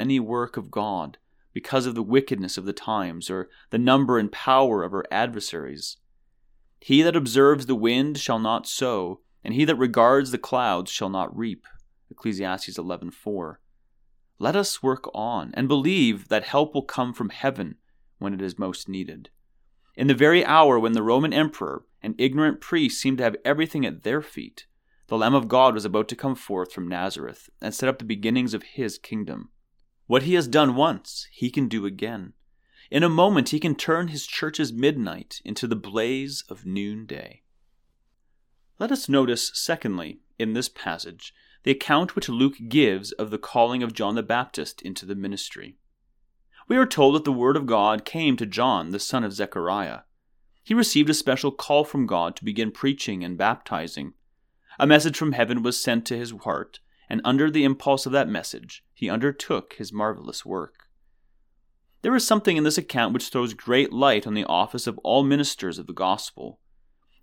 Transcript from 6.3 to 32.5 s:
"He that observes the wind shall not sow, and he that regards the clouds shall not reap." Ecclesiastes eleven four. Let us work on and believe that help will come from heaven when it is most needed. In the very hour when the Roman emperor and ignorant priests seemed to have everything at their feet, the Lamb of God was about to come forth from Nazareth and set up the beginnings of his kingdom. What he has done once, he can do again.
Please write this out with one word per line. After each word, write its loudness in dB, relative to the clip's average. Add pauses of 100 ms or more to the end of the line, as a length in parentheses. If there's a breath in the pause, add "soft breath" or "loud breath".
"He 6
that 4
observes 6
the 0
wind 0
shall -2
not -2
sow, -4 (240)
and -6
he 4
that 2
regards 4
the -2
clouds -2
shall -6
not -6
reap." -8 (420)
Ecclesiastes -6
eleven -10
four. -10 (800)
Let 0
us -2
work -2
on -6
and -2
believe 2
that 0
help 0
will -2
come -4
from -6
heaven -6 (420)
when -6
it -6
is -6
most -8
needed. -10 (640)
In 0
the 6
very 6
hour 6
when 2
the 2
Roman 2
emperor -2 (200)
and -6
ignorant 2
priests -2
seemed 0
to -2
have 0 (100)
everything 0
at -8
their -2
feet, -16 (400)
the -2
Lamb 4
of 4
God 6
was -4
about 0
to -4
come -4
forth -6
from -10
Nazareth -8 (100)
and -6
set -2
up -2
the -14
beginnings 0
of -4
his -8
kingdom. -10 (560)
What 4
he 0
has 4
done 4
once, -2
he -4
can -2
do -4
again. -8 (600 soft breath)